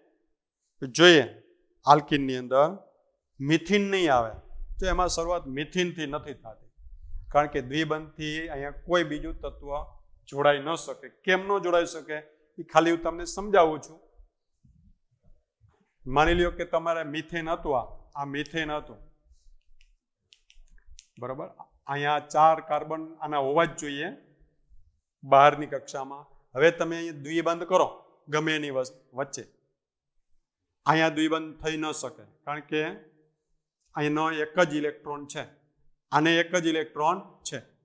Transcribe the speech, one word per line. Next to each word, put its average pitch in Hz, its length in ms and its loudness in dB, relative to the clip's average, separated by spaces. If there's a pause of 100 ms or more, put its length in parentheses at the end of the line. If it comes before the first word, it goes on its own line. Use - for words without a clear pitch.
(840)
જોઈએ 143 420 8 (600)
આલ્કીનની 143 500 6
અંદર 135 420 2 (640)
મિથિન 170 500 2
નહીં 180 220 2
આવે. 117 200 2 (480)
તો 190 60 -2
એમાં 180 220 2
શરૂઆત 170 380 -4
મિથિનથી 156 600 -4
નથી 143 280 -8
થતી, - 360 -20 (580)
કારણ 147 180 2
કે 147 160 -4
દ્વિબંધથી 156 880 -6
અહીંયા 143 220 -10
કોઈ 170 340 0
બીજું 151 360 -8
તત્વ 143 300 -14 (580)
જોડાઈ 143 300 4
ન 147 160 -4
શકે. 135 340 -12
કેમ 185 320 0
ન 196 180 0
જોડાઈ 175 280 2
શકે 151 300 -10 (420)
એ 175 40 -12
ખાલી 165 280 4
હું 170 120 -2
તમને 165 220 -6
સમજાવું 175 560 2
છું. - 200 -20 (2000)
માની 151 280 4
લ્યો 175 160 2
કે 170 140 -8
તમારે 165 400 -2
મિથેન 160 440 -8
હતું, 160 300 -2
આ, 110 80 -4 (280)
આ 143 100 -6
મિથેન 151 460 -6
હતું, 147 300 -8 (2250)
બરોબર? 131 300 -10 (380)
અહીંયા 143 320 0
ચાર 156 420 4
કાર્બન 156 600 -6
આના 151 180 -4
હોવા 143 260 2
જ 165 140 -6
જોઈએ 151 380 -8 (1080)
બહારની 143 420 6
કક્ષામાં. 139 600 -10 (280)
હવે 147 160 4
તમે 170 260 -6
અહીંયા 165 260 -10
દ્વિબંધ 165 420 -4
કરો 156 400 0 (240)
ગમે 156 280 -2
એની 147 140 -6
વસ-, 127 440 -8
વચ્ચે. 135 280 -8 (1400)
અહીંયા 160 220 4
દ્વિબંધ 156 560 -4
થઈ 156 120 -4
ન 156 160 -4
શકે, 123 300 -10 (220)
કારણ 147 160 -8
કે 151 260 -4 (1080)
અહીંનો 151 360 -2
એક 156 300 -4
જ 156 140 2
ઇલેક્ટ્રોન 147 520 -6
છે, 143 200 -10 (640)
આને 156 240 4
એક 170 180 0
જ 175 120 0
ઇલેક્ટ્રોન 160 760 -2
છે 131 200 -10 (220)